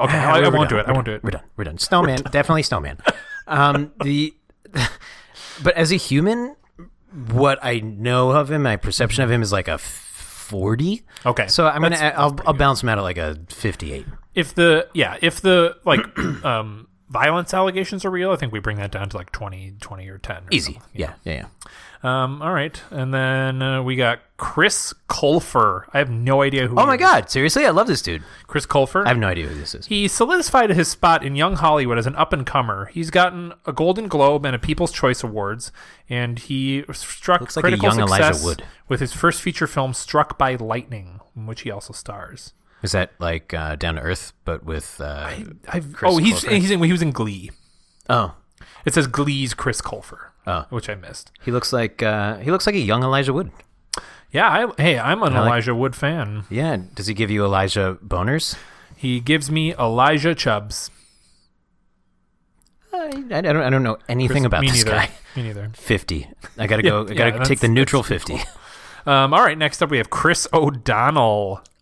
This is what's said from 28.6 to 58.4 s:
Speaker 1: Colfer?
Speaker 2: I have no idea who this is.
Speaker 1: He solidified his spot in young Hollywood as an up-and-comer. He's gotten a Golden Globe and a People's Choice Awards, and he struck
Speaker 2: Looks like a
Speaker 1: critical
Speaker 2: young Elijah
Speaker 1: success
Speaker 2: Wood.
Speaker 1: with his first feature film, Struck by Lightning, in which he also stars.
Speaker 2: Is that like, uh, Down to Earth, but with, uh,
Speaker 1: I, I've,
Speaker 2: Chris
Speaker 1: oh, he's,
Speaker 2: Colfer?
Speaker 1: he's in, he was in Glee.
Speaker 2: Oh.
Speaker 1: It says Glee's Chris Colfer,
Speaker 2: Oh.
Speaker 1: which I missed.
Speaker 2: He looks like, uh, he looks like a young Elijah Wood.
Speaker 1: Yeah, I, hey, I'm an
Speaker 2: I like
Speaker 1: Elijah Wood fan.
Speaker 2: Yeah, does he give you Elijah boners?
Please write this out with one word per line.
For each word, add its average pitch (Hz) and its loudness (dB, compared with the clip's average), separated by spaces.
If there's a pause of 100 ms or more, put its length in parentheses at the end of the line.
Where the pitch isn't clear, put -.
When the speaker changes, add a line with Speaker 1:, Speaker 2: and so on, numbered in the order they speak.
Speaker 1:
Colfer? 143 2
Speaker 2:
I 202 4
have 123 4
no 104 2
idea 85 -2
who 73 -8
this 73 -10
is. - -16
Speaker 1:
He 208 0
solidified 247 2
his 165 2
spot 165 2
in 139 -4
young 165 0
Hollywood 143 2
as 113 0
an 139 -4
up-and-comer. 123 -2
He's 160 -8
gotten 175 2 (140)
a 156 -4
Golden 185 0
Globe 143 4
and 131 0
a 120 -2
People's 160 0
Choice - 0
Awards, 107 -6 (380)
and 120 -4
he 135 -4
struck - -2
Speaker 2:
Looks 123 -10
like 160 0
a - 4
Speaker 1:
critical 104 2
Speaker 2:
young 110 4
Elijah 98 4 (100)
Speaker 1:
success 82 -4
Speaker 2:
Wood. 85 -4 (240)
Speaker 1:
with 127 -2
his 131 -4
first - 2
feature 170 -2
film, 131 -2
Struck - 0
by 131 2
Lightning, 110 -8 (160)
in 110 -12
which 110 -12
he - -10
also 101 -12
stars. - -16 (280)
Speaker 2:
Is 98 -4
that 92 -2
like, 82 -6
uh, 78 -6
Down 82 -2
to 76 -6
Earth, 87 -6 (100)
but 82 -6
with, 78 -10
uh, 71 -10 (240)
Speaker 1:
I, 71 -12 (240)
I've, 151 -8
Speaker 2:
Chris 185 2
Speaker 1:
oh, 175 4
he's, 180 4
Speaker 2:
Colfer? - -4
Speaker 1:
he's 190 2
in, 185 2
he 165 6
was 170 2
in 156 0
Glee. 107 -6 (580)
Speaker 2:
Oh. 110 0 (520)
Speaker 1:
It 151 0
says 156 4
Glee's 139 -2
Chris - -4
Colfer, - -14 (180)
Speaker 2:
Oh. 87 -4
Speaker 1:
which 117 -8
I 104 -8
missed. - -18 (120)
Speaker 2:
He 120 -4
looks 123 -2
like, 117 -2
uh, 107 0
he 110 -4
looks 180 2
like 208 2
a 196 0
young 117 2
Elijah 135 2
Wood. 170 -4 (800)
Speaker 1:
Yeah, 196 4
I, 196 0
hey, 156 4
I'm 143 0
an 156 2
Speaker 2:
I 98 2
like 107 4
Speaker 1:
Elijah 120 2
Wood 127 -2
fan. 123 -4
Speaker 2:
Yeah, 135 -2 (180)
does 98 -10
he 110 -4
give 104 0
you 104 2
Elijah 95 0
boners? 98 -2 (400)